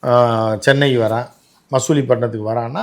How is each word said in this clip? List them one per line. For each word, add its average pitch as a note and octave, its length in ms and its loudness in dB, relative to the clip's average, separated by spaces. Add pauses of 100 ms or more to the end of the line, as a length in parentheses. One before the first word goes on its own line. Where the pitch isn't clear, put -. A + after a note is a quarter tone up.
ஆ, C3 100 -2 (480)
சென்னை C#3 380 2
வரான், A2+ 320 -2 (420)
மசூலிப்பட்டினத்துக்கு A#2+ 800 -2
வரான்னா A#2 340 -4